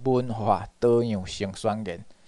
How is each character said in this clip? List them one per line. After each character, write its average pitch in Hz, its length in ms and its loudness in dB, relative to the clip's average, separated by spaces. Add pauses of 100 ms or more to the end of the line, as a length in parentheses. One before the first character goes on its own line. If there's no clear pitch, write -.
文 127 300 2
化 104 320 2 (140)
多 120 240 4
样 104 200 -2
性 98 300 -6
宣 110 320 -4
言， 92 180 -8 (240)